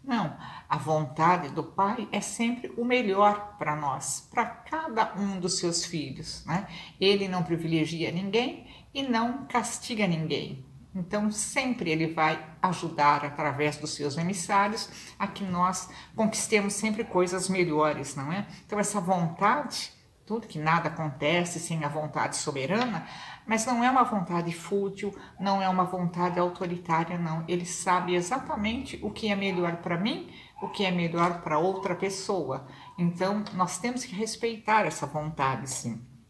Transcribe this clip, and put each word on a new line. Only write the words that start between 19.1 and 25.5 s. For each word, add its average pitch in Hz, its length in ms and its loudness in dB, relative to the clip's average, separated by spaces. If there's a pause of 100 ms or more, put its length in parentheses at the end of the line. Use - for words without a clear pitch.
tudo 220 220 -4
que 160 100 -8
nada 165 300 4
acontece 160 720 0
sem 160 240 -2
a 147 40 0
vontade 147 480 -2
soberana, 170 720 0 (400)
mas 220 200 0
não 240 180 2
é 254 60 6
uma 262 120 6
vontade 175 500 0
fútil, 196 640 -2 (220)
não 196 240 2